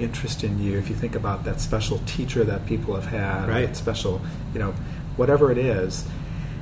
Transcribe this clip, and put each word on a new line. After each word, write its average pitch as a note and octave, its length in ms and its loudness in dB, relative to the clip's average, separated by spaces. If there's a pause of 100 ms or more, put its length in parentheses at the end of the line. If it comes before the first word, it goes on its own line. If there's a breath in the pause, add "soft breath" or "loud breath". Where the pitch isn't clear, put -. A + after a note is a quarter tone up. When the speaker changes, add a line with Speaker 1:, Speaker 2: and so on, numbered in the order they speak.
Speaker 1:
interest - 420 -4
in G2+ 160 0
you. G2+ 200 0
If F#2+ 100 -2
you G#2+ 80 -2
think - 180 -2
about G#2 300 -2
that G2+ 160 -2
special G#2 460 0
teacher B2 380 0
that G2+ 220 0
people G#2 280 0
have F#2 120 -4
had, G2 420 -2
or A2+ 40 2
Speaker 2:
Right. A#2+ 140 2
Speaker 1:
that - 100 -4
special, G#2+ 460 -2 (320 loud breath)
you A2+ 40 -2
know, G2 160 -2 (420 loud breath)
whatever C#3 360 8
it A#2+ 60 4
is. G#2 500 2 (540 loud breath)